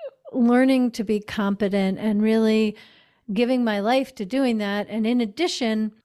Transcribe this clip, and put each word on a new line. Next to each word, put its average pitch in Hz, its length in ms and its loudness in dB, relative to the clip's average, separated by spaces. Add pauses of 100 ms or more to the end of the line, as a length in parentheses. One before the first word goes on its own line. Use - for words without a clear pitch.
(320)
learning 247 600 4
to 214 120 -6
be 208 160 0
competent 196 760 -2
and 214 240 0
really 220 540 2 (580)
giving 240 280 0
my 208 180 0
life 254 340 0
to 208 100 -8
doing 247 340 0
that. 202 300 -2
And 220 180 -2
in 240 140 2
addition, 220 720 -2 (120)